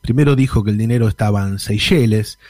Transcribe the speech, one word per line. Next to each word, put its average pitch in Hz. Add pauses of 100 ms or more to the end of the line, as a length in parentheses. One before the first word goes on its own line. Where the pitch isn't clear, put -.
Primero 143
dijo 131
que 107
el 104
dinero 117
estaba 101
en 98
Seychelles, 110